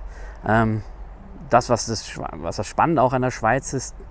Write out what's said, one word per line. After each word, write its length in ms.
Ähm, 360
das, 200
was 180
das 220
Schwa-, 260
was 200
das 140
Spannende 340
auch 100
an 100
der 100
Schweiz 400
ist, 240